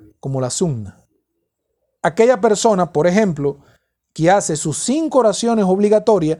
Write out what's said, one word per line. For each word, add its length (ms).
como 200
la 120
sunna. 520
Aquella 360
persona, 540
por 140
ejemplo, 560
que 160
hace 260
sus 220
cinco 400
oraciones 480
obligatorias, 760